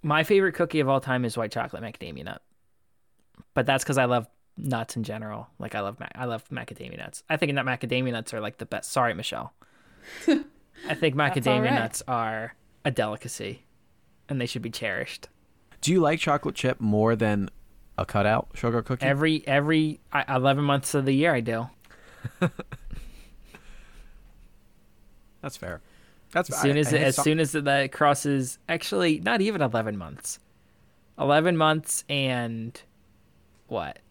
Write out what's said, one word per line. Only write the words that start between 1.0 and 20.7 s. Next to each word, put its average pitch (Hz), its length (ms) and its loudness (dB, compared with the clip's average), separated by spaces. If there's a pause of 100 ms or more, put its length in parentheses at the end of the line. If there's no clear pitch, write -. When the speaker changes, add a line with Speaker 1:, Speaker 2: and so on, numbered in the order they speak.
Speaker 1:
time 127 240 0
is 113 100 -4
white 113 160 -4
chocolate - 300 -6
macadamia 82 440 -12
nut, - 180 -12 (1120)
but 127 100 2
that's 135 180 2
'cause 131 140 0
I 131 80 4
love 120 220 0 (320)
nuts 120 360 -4
in 117 80 -4
general. 110 440 -10 (120)
Like, - 160 -10
I 104 60 -4
love 101 180 -6
ma-, - 160 -12
I 127 100 -8
love 113 240 -8
macadamia - 480 -12
nuts. - 320 -14
I 160 80 0
think 143 180 0
that 135 100 0
macadamia 127 460 -2
nuts 113 220 -8
are, 113 60 -6
like, 107 180 -8
the - 80 -12
best. - 260 -6
Sorry, 117 220 2
Michelle. 80 400 -8 (340)
Speaker 2:
<laughs> - 400 -8
Speaker 1:
I - 680 -2
think 151 200 0
Speaker 2:
That's 147 240 2
Speaker 1:
macadamia 127 180 2
Speaker 2:
all 127 40 2
right. 123 120 2
Speaker 1:
nuts 113 340 -2
are 113 480 -4 (300)
a 147 60 2
delicacy, 107 760 -6 (640)
and 139 120 -2
they 120 60 -2
should 117 160 -6
be 117 80 -6
cherished. - 580 -6 (520)
Speaker 3:
Do 151 100 2
you 185 80 6
like 160 200 4
chocolate 147 360 0
chip 127 260 0
more 110 340 4
than 104 340 2 (500)
a 90 60 0
cutout 104 500 2
sugar 117 260 0
cookie? 131 240 -4
Speaker 1:
Every, 147 420 2
every, 151 520 2 (120)
I, 139 240 0
eleven 135 280 4
months 139 320 2